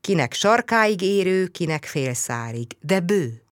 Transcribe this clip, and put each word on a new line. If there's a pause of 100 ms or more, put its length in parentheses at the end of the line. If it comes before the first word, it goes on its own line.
Kinek
sarkáig
érő,
kinek
félszárig,
de
bő. (100)